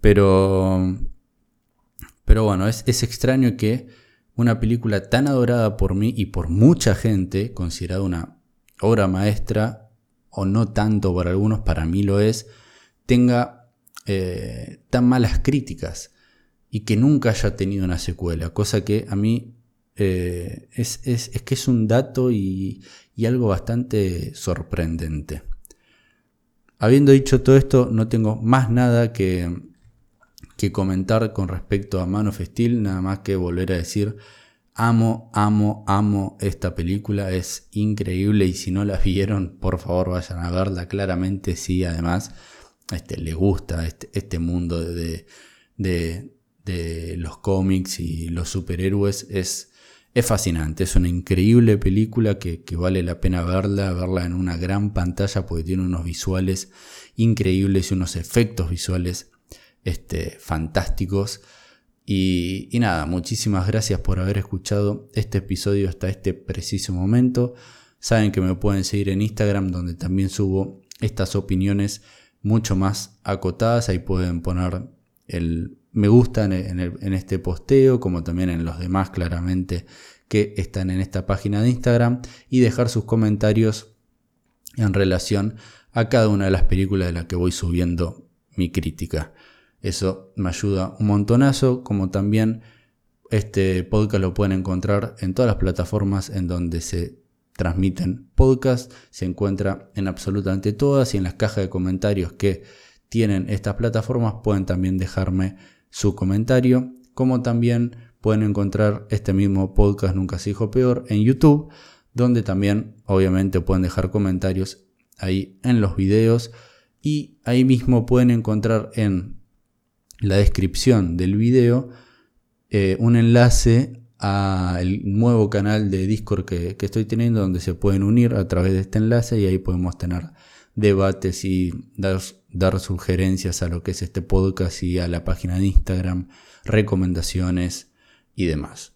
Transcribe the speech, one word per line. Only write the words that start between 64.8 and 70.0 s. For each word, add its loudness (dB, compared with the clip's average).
este -2
episodio -2
hasta -6
este -4
preciso -8
momento. 0
Saben 0
que -2
me 0
pueden -2
seguir -2
en 0
Instagram, -2
donde -6
también -2